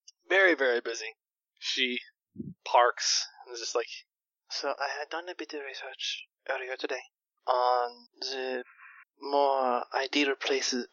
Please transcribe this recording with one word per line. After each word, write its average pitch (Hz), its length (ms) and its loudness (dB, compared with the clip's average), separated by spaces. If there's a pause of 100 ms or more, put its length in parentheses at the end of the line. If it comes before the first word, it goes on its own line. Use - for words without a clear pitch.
(300)
very, 185 260 6
very 127 240 2
busy. 110 380 -8 (420)
She 123 400 -2 (640)
parks - 640 4 (200)
and 123 80 -16
is 117 60 -12
just 113 160 -6
like, 120 140 0 (600)
"So - 300 -6
I 139 80 -4 (100)
had 147 120 -10
done 170 180 -8
a 175 80 -10
bit 151 180 -12
of 147 100 -8
research - 640 -10 (220)
earlier 131 280 -4
today 131 260 -6 (420)
on 123 640 2 (140)
the 131 420 -4 (560)
more 135 640 2 (100)
ideal 135 420 0
places, 127 580 -2